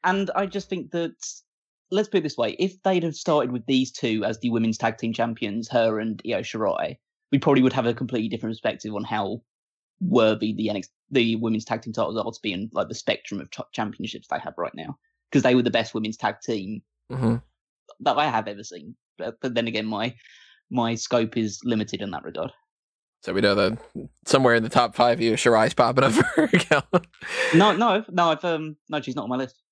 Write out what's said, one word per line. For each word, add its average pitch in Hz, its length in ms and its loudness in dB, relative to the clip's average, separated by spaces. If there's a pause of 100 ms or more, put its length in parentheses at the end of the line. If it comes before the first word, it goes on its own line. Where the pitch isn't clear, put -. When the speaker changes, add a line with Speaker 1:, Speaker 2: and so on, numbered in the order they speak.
Speaker 1:
and 190 320 0
I 196 100 0
just 190 240 -8
think 180 220 -8
that, 170 200 -2 (800)
let's 208 180 2
put 202 100 0
it 156 40 0
this 147 140 -4
way, 113 220 0
if 190 240 -2
they'd 185 200 2
have 160 120 -2
started 139 360 0
with 120 140 -6
these 131 260 2
two 110 340 -2
as 110 140 -2
the 123 100 -2
women's 113 280 2
tag 117 200 -2
team 117 160 -4
champions, 113 560 -4
her 113 300 2
and 110 260 -4
Io 104 160 -2
Shirai, 107 560 -4 (340)
we 139 80 2
probably 139 220 4
would 127 120 4
have 120 120 0
a 117 80 2
completely 113 360 -4
different 113 240 -6
perspective 110 420 -6
on 101 80 -6
how 107 380 -4 (600)
worthy 110 520 4
the 104 160 -2
N 104 80 -2
X 92 100 -8
T, - 60 -20 (180)
the 127 260 4
women's 113 280 -2
tag 113 160 -4
team 113 120 -10
titles 107 240 -2
are 110 140 -4
to - 100 -18
be 101 120 -4
in, 104 200 -6
like, 95 160 -2
the - 60 -8
spectrum - 460 -6
of - 100 -16
t-, - 120 -12 (100)
championships - 560 -8
they - 100 -4
have - 180 -12
right - 180 -6
now, 82 220 -12 (340)
'cause 131 120 4
they 127 120 6
were 123 80 4
the 120 60 2
best 113 240 -2
women's 110 240 -4
tag - 240 -4
team 104 400 -6 (300)
Speaker 2:
Mm-hmm. 120 240 0 (680)
Speaker 1:
that 135 160 2
I 147 120 2
have 110 180 -2
ever 104 160 -10
seen. 85 320 -16 (220)
But, - 240 -8
but 123 140 -4
then 117 120 0
again, 110 180 -4
my, 110 280 -4 (560)
my 117 260 0
scope 113 420 0
is 107 260 -2
limited 110 380 -2
in 98 100 -8
that 76 120 -10
regard. - 280 -8 (720)
Speaker 2:
So 90 100 -6
we 98 80 2
know 101 140 4
that 104 220 2 (480)
somewhere 127 300 6
in 113 80 4
the 107 60 -6
top 120 260 4
five, 120 240 4
Io 113 140 2
Shirai's 110 400 4
popping 123 320 4
up 117 80 4
<laughs> - 220 2
for 302 120 4
Callum. - 560 2 (500)
Speaker 1:
No, 190 220 6
no, 220 340 2
no. 175 220 2
I've, 156 140 -4
um, 156 320 -4 (100)
no, 151 140 -6
she's 131 140 -8
not 131 80 -6
on 110 60 -8
my 127 60 -2
list. 131 260 -8 (100)